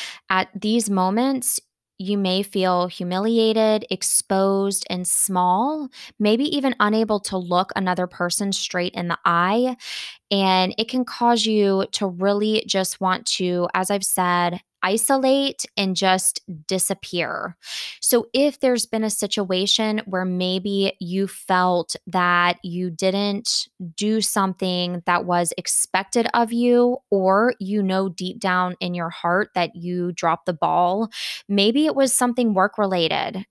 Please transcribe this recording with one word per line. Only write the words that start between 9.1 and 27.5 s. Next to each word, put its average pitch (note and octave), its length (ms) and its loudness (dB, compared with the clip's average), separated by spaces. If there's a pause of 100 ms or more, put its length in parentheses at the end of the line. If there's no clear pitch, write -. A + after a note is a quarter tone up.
eye. G3+ 520 2 (540)
And F#3+ 480 2
it A3+ 100 -4
can B3+ 160 -2
cause A#3+ 400 2
you G3+ 460 2
to - 160 -2
really G3+ 640 0
just F#3+ 320 -2
want F#3 260 -2
to, F3+ 480 0
as F#3 160 -2
I've G3+ 140 -2
said, F3 560 0 (200)
isolate C4 840 2 (100)
and F#3+ 200 0
just F#3+ 440 2 (280)
disappear. F3+ 880 -4 (440)
So - 320 0
if C#4 280 2
there's B3 260 0
been A3 160 -4
a A3 80 -2
situation G3+ 920 -2
where F#3 200 -4
maybe F#3 760 -2
you F#3+ 260 -4
felt F3+ 720 0 (100)
that F3 560 2
you F3+ 260 -6
didn't G3 800 -2 (300)
do G#3+ 240 0
something F3+ 840 -2
that F3 200 0
was F3 340 0
expected - 760 0
of A#3 200 2
you, A#3+ 460 4 (120)
or G3 480 4